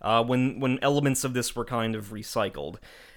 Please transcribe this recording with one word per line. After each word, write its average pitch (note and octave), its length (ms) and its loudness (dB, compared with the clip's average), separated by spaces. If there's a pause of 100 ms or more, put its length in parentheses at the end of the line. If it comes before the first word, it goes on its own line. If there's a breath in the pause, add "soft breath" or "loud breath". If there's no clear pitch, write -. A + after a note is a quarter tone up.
uh, A2+ 200 4
when, B2+ 380 2
when C3 220 0
elements C#3+ 420 2
of B2+ 100 -2
this B2 220 -2
were A#2 80 -2
kind A2+ 320 -2
of G#2 160 -10
recycled. G2 640 -4 (400 loud breath)